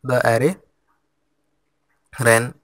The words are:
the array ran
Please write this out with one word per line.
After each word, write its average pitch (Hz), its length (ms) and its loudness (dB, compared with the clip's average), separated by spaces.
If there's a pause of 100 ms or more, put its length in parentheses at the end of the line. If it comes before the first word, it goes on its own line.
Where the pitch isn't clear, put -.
the 127 240 -2
array 123 280 0 (1600)
ran 117 320 2 (120)